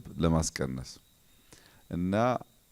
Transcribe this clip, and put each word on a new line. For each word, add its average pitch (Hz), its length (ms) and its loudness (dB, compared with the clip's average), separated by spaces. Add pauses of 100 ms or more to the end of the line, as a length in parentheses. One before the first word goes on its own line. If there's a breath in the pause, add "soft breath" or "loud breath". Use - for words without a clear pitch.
(180)
ለማስቀነስ 73 720 0 (1000 soft breath)
እና 90 240 0 (580)